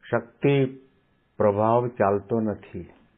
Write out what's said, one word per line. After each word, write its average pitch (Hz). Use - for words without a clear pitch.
શક્તિ 139
પ્રભાવ 110
ચાલતો 104
નથી. 95